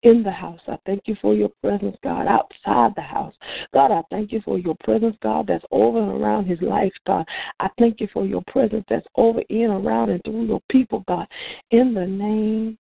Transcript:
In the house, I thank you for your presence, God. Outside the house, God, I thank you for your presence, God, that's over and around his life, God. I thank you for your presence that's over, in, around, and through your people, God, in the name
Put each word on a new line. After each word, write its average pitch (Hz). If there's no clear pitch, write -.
In 233
the 202
house, 175
I 185
thank 202
you 214
for 208
your 208
presence, 202
God. 170
Outside -
the -
house, -
God, 135
I 165
thank 208
you 220
for 196
your 175
presence, 220
God, 220
that's 175
over 233
and 196
around 208
his 175
life, 190
God. 180
I 190
thank 233
you 208
for 202
your 190
presence 220
that's -
over, 226
in, 220
around, 220
and 180
through 220
your 214
people, 233
God, 175
in 240
the 185
name 214